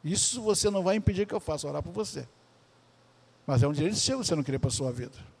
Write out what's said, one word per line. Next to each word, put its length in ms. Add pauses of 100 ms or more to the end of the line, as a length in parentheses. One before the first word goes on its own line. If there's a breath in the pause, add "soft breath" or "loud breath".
Isso 400
você 280
não 120
vai 140
impedir 300
que 80
eu 60
faça, 280
orar 140
por 100
você. 360 (1160)
Mas 160
é 60
um 40
direito 240
seu 220
você 160
não 80
querer 160
para 100
a 40
sua 200
vida. 240 (240)